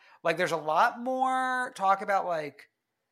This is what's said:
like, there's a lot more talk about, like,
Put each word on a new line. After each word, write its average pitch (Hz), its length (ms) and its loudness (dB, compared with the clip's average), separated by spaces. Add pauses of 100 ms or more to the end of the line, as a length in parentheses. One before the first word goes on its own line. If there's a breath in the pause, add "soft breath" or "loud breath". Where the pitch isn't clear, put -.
(220 soft breath)
like, 165 140 2
there's 165 160 0
a 165 40 0
lot 180 440 2
more 262 760 -2
talk 190 260 2
about, 196 260 0
like, 156 420 -6 (440)